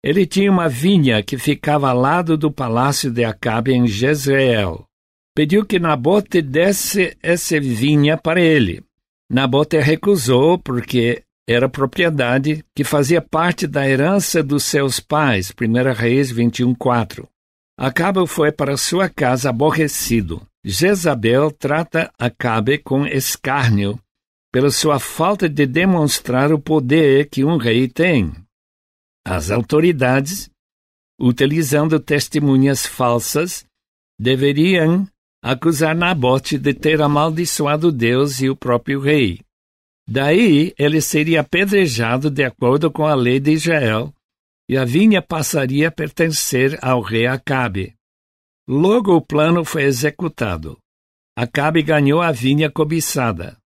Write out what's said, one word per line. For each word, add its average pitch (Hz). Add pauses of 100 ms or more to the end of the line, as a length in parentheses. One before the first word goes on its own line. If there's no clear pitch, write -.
Ele 175
tinha 196
uma 170
vinha 131
que 135
ficava 147
ao 123
lado 160
do 151
palácio 131
de 117
Acabe 117
em 123
Jezreel. 127 (500)
Pediu 170
que 190
Nabote 170
desse 175
essa 165
vinha 143
para 165
ele. 151 (460)
Nabote 135
recusou 156
porque 120 (260)
era 120
propriedade 139 (120)
que 143
fazia 147
parte 170
da 139
herança 156
dos 139
seus 139
pais, 135
Primeira 123
Reis 120
vinte 117
e 127
um, 123
quatro. 120 (520)
Acabe 170
foi 151
para 139
sua 185
casa 131
aborrecido. 127 (200)
Jezabel 143
trata 160
Acabe 120
com 139
escárnio 131 (540)
pela 135
sua 143
falta 185
de 147
demonstrar 151
o 151
poder 147
que 135
um 165
rei 120
tem. 123 (920)
As 90
autoridades, 139 (680)
utilizando 147
testemunhas 139
falsas, 131 (540)
deveriam 156 (340)
acusar 156
Nabote 147
de 139
ter 151
amaldiçoado 156
Deus 127
e 135
o 131
próprio 127
rei. 135 (680)
Daí, 151
ele 151
seria 156
apedrejado 151
de 139
acordo 131
com 151
a 151
lei 127
de 143
Israel, 147 (560)
e 127
a 131
vinha 185
passaria 147
a -
pertencer 151
ao 127
rei 113
Acabe. 123 (760)
Logo 185
o 156
plano 160
foi 151
executado. 120 (600)
Acabe 147
ganhou 147
a 165
vinha 139
cobiçada. 143